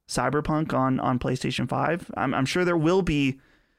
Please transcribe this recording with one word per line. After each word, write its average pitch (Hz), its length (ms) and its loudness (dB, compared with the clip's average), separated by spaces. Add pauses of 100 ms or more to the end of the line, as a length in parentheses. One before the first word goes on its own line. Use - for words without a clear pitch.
Cyberpunk 151 680 0
on, 131 260 2
on 127 180 0
PlayStation 131 500 -2
five? 143 480 -2
I'm, 127 200 -2
I'm 131 100 0
sure 180 180 0
there 175 140 2
will 175 240 4
be 143 380 0 (400)